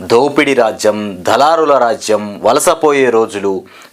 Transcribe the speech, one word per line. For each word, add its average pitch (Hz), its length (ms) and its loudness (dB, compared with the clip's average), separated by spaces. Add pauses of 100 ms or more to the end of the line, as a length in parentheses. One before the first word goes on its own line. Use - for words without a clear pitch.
దోపిడీ 135 520 0
రాజ్యం, 107 680 -2
దళారుల 143 580 2
రాజ్యం, 104 640 -2
వలసపోయే 143 680 2
రోజులు, 104 540 -2 (300)